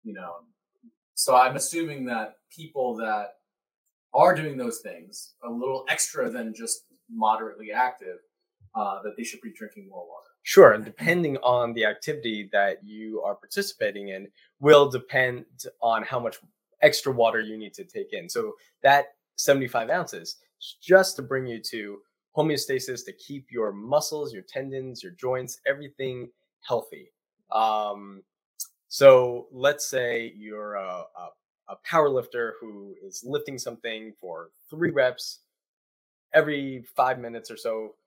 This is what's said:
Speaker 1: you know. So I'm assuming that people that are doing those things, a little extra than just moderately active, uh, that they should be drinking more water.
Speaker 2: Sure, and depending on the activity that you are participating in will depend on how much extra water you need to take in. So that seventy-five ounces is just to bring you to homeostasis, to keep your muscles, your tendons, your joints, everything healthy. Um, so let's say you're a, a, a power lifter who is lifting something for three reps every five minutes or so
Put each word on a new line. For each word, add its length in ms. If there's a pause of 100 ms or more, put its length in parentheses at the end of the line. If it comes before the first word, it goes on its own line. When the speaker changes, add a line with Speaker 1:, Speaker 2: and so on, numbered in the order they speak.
Speaker 1:
you 100
know. 240 (760)
So 220
I'm 200
assuming 500
that 280 (220)
people 400
that 380 (800)
are 220
doing 240
those 220
things, 640
a 80
little 360
extra 440
than 240
just 300 (260)
moderately 600
active, 460 (560)
uh, 300
that 140
they 60
should 180
be 140
drinking 320
more 200
water. 180 (160)
Speaker 2:
Sure, 300
and 120
depending 540
on 360
the 120
activity 680
that 320
you 400
are 120
participating 720
in 220 (300)
will 300
depend 560 (340)
on 220
how 180
much 180 (440)
extra 300
water 280
you 180
need 180
to 80
take 300
in. 160
So 240 (280)
that 260 (280)
seventy-five 560
ounces 460 (220)
is 220
just 360
to 40
bring 240
you 160 (100)
to 280 (360)
homeostasis, 680
to 80
keep 380
your 220
muscles, 600
your 140
tendons, 560
your 80
joints, 560
everything 640 (380)
healthy. 440 (400)
Um, 720 (640)
so 640
let's 360
say 480
you're 400
a, 280 (140)
a, 100 (460)
a 100
power 260
lifter 500
who 360 (100)
is 220
lifting 320
something 600
for 300 (200)
three 220
reps 500 (920)
every 500 (120)
five 240
minutes 320
or 60
so 380 (100)